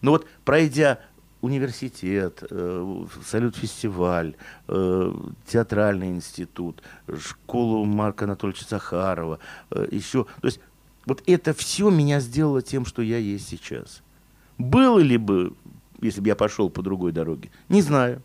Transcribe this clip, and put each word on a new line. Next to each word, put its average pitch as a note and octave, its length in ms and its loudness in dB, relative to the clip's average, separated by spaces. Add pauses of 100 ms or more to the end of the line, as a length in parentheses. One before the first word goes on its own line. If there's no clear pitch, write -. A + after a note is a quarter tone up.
Но C3 100 4
вот D#3+ 160 2 (180)
пройдя C#3+ 520 4 (440)
университет, A#2+ 1080 -4
э, F2+ 560 -6 (200)
салют-фестиваль, F2+ 1080 -2 (340)
э, F#2 440 0 (320)
театральный G#2 640 0
институт, F2 720 -10 (380)
школу A2+ 640 -2
Марка G#2 420 -2
Анатольевича G2 440 -6
Захарова, F2 680 -4 (320)
э, - 200 -4
еще, A#2 340 -2 (160)
то - 60 0
есть - 140 -4 (440)
вот C3+ 220 -4
это F3 260 2
все - 360 0
меня D3 320 4
сделало C3+ 400 0
тем, C3 240 -4
что - 160 -6
я A2+ 160 0
есть G2+ 320 -6
сейчас. - 520 -12 (560)
Было A3+ 420 6
ли C3+ 180 8
бы, G2 360 2 (480)
если G#2 200 -2
бы G2+ 60 2
я G#2 80 4
пошел G#2 340 0
по - 120 -8
другой F#2 300 -2
дороге? D#2+ 380 -6 (180)
Не G3 140 4
знаю. C3 440 0